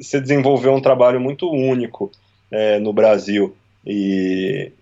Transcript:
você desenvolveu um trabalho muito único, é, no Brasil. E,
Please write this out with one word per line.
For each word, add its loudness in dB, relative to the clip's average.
você -6
desenvolveu 2
um 0
trabalho 4
muito -4
único, -4
é, 0
no -4
Brasil. 2
E, -4